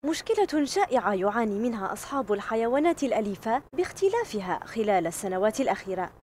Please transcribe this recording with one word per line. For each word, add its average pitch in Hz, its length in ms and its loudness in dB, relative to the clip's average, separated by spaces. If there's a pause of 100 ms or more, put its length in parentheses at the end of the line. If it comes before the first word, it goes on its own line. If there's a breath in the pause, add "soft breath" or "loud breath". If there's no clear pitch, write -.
مشكلة 320 600 0
شائعة 247 480 2
يعاني 202 460 0
منها 220 340 -2
أصحاب 262 400 -2
الحيوانات 233 680 2
الأليفة 220 580 0 (120)
باختلافها 349 920 0
خلال 208 420 2
السنوات 185 520 0
الأخيرة 190 520 -2 (200)